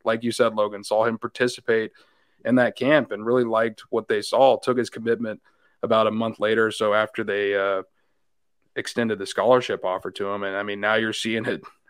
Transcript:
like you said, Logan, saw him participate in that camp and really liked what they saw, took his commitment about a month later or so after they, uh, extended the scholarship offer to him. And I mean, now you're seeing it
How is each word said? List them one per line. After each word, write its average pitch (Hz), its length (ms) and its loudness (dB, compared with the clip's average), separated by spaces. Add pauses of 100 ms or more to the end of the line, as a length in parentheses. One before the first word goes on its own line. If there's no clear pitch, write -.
like 113 180 -2
you 117 100 -2
said, 113 220 2
Logan, 104 300 -4
saw 110 200 2
him 113 140 0
participate 117 760 -2 (500)
in 117 120 0
that 120 200 2
camp 131 380 2
and 104 140 -8
really 123 180 2
liked 113 460 -2
what 110 180 -4
they 104 140 0
saw, 123 340 4
took 123 220 -2
his 113 100 0
commitment 113 540 -4 (400)
about 110 240 4
a 107 40 2
month 110 300 -2
later 110 260 4
or 110 40 0
so 107 240 0
after 107 280 0
they, 101 320 0
uh, 98 280 0 (920)
extended 113 420 -4
the 95 80 -8
scholarship 117 580 2
offer 95 260 -4
to 98 180 -8
him. 101 160 -6
And 95 120 -4
I 101 60 -2
mean, 101 180 -8
now 107 140 2
you're 110 180 0
seeing 110 320 -4
it 101 160 -4 (300)